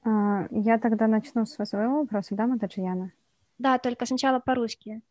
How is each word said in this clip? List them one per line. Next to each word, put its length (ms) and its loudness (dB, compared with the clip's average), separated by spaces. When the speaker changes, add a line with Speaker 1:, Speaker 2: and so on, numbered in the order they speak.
Speaker 1:
А, 480 2
я 260 2
тогда 300 2
начну 400 2
со 180 -6
своего 360 0
вопроса, 340 -4
да, 100 0
Матаджияна? 640 -2
Speaker 2:
Да, 220 2
только 260 -4
сначала 340 0
по-русски 720 -4